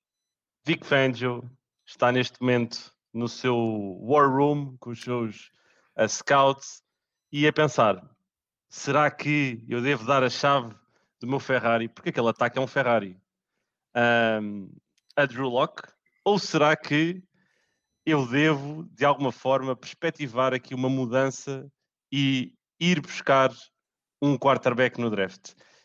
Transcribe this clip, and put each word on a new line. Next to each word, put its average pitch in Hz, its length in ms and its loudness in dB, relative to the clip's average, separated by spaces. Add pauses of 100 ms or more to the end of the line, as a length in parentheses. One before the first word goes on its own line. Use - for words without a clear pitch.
(680)
Vic 160 180 -2
Fangio 123 640 0 (380)
está - 240 0
neste 123 300 -2
momento 123 520 -2 (220)
no 117 140 -4
seu 123 280 -2 (440)
war 139 280 4
room 143 500 0
com 120 120 -16
os 117 100 -12
seus, 120 500 -8 (460)
eh, 107 120 2
scouts - 760 0 (500)
e 147 140 2
a 151 60 4
pensar, 120 500 2 (640)
"Será 143 420 0
que 139 580 -2
eu 120 120 -4
devo 120 240 -2
dar 135 180 2
a 123 60 2
chave 131 460 0 (440)
do 117 80 -10
meu 135 140 -2
Ferrari?" 117 480 0
Porque - 220 -10
aquele 117 180 0
ataque 120 300 -2
é - 20 0
um 131 60 -2
Ferrari. 113 520 -2 (760)
Ahm, 113 760 0 (480)
a 143 80 2
Drew 131 240 -4
Lock? 131 340 -2 (400)
Ou 202 160 2
será 151 380 2
que 165 460 -2 (800)
eu 147 220 2
devo, 147 560 0 (100)
de 139 140 0
alguma 139 260 2
forma, 131 420 -2
perspectivar 131 800 -4
aqui 127 220 -6
uma 131 160 -2
mudança 135 760 -2 (460)
e 135 400 0 (260)
ir 175 220 2
buscar 135 500 2 (720)
um 143 160 2
quarterback 123 640 2
no 117 80 0
draft? 95 460 -6 (300)